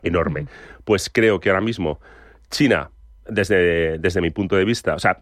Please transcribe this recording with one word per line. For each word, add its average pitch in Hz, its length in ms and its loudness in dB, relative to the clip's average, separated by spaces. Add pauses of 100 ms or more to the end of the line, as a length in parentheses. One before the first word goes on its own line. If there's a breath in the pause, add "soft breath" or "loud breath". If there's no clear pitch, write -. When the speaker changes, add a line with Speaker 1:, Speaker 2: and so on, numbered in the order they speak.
Speaker 1:
enorme. 80 400 -2
Speaker 2:
Ujú. 73 80 -12 (340 loud breath)
Speaker 1:
Pues 101 280 0
creo 110 280 2
que 101 100 0
ahora 95 100 2
mismo 101 380 -4 (520 loud breath)
China, 95 400 2 (400)
desde, 87 680 0
desde 90 240 0
mi 82 80 0
punto 98 260 -2
de 92 80 4
vista, 107 300 -2
o 76 40 -8
sea, - 240 0